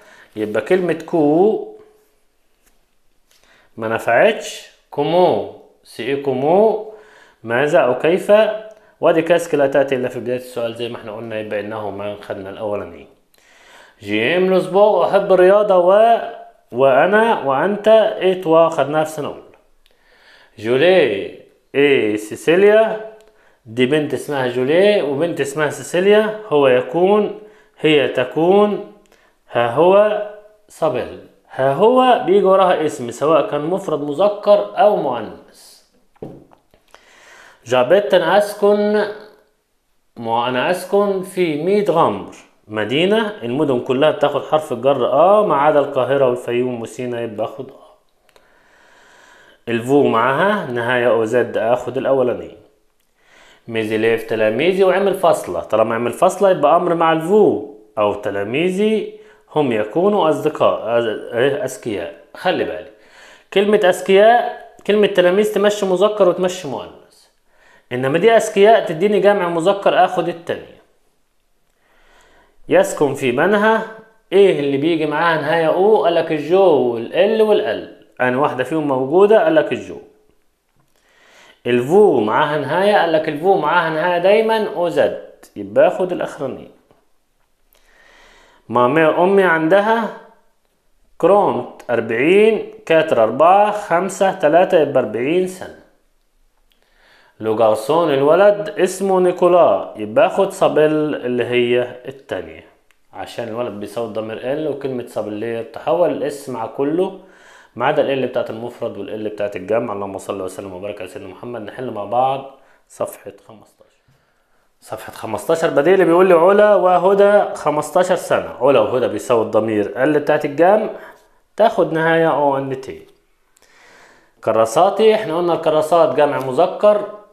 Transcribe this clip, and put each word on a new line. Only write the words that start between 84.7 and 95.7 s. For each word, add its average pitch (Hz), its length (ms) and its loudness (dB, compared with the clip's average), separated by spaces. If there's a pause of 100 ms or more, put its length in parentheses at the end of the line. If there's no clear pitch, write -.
أو 175 120 -2
زد، 143 420 -2 (260)
يبقى 101 300 0
آخد 180 260 -2
الأخرانية. - 640 -10 (1900)
مامي، 127 320 2
أمي 180 420 4
عندها 190 760 0 (1000)
كرونت 165 720 0
أربعين، 151 840 0 (140)
كاتر، 160 360 2
أربعة، 170 480 4
خمسة، 190 640 -2
تلاتة، 170 480 2
يبقى 131 220 0
أربعين 131 440 -4
سنة. - 320 -16 (1600)